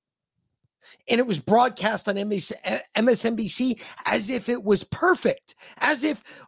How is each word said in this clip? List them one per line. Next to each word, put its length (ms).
And 80
it 80
was 140
broadcast 680
on 80
M 160
S, 200
M 140
S 160
N 100
B 140
C 280
as 240
if 180
it 140
was 220
perfect, 720
as 260
if, 180